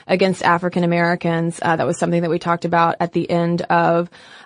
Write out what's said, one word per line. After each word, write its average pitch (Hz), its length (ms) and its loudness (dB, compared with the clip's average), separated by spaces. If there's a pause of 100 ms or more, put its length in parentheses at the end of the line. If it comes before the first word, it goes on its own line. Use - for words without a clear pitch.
against 185 380 0
African 175 400 2
Americans." 170 800 0
Uh, 165 160 0
that 120 100 0
was 165 100 -2
something 170 260 0
that 170 60 -2
we 170 100 0
talked 170 260 -2
about 170 340 2
at 170 140 -4
the 170 160 -2
end 170 320 0
of 170 480 0 (360)